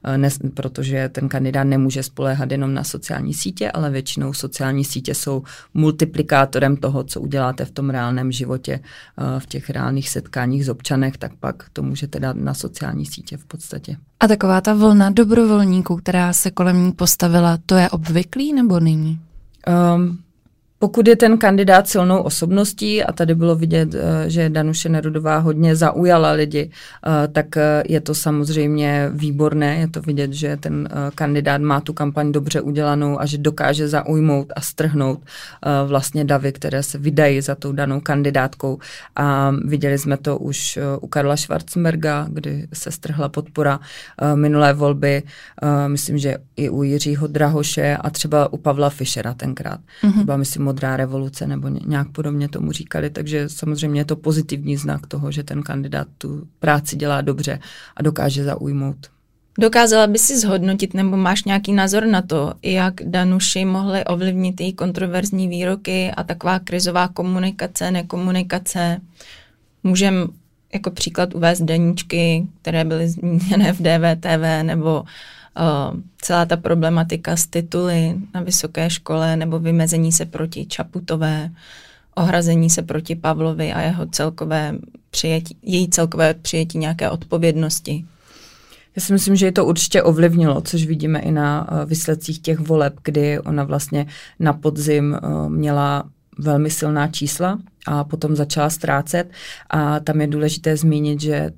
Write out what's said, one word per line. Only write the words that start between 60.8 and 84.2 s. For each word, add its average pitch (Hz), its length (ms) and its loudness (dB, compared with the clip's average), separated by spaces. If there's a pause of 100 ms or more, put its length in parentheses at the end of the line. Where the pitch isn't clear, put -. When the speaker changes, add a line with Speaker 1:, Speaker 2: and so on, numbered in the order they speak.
Speaker 3:
nebo 190 220 2
máš 190 280 0
nějaký 196 280 0
názor 202 340 2
na 196 160 4
to, 156 300 -2 (100)
jak 185 320 0 (100)
Danuši 185 600 0
mohly 190 400 0
ovlivnit 185 560 -2
její 185 120 -4
kontroverzní 185 760 -2
výroky 185 680 -4
a - 60 -8
taková 180 360 -2
krizová 180 500 -2
komunikace, 185 800 -4
nekomunikace? 180 1120 -2 (840)
Můžem 185 440 2 (460)
jako 196 160 -4
příklad 180 440 -4
uvést 170 280 2
deníčky, 170 840 0 (160)
které 165 220 0
byly 160 240 0
zmíněné 175 640 2
v 180 100 -4
D 165 160 4
V 165 180 4
T 165 220 0
V, 160 240 0
nebo, 160 420 0 (520)
eh, - 60 -2 (600)
celá 175 220 2
ta 175 120 0
problematika 165 800 0
s 165 100 0
tituly 170 680 0 (200)
na 180 60 -4
vysoké 170 500 -2
škole, 160 460 -2
nebo 165 220 -2
vymezení 165 540 2
se 165 120 0
proti 165 420 -8
Čaputové, 160 840 -4 (640)
ohrazení 170 560 2
se 170 120 0
proti 160 320 -6
Pavlovi 160 580 -4
a 160 80 -4
jeho 165 260 -4
celkové 156 680 -4 (360)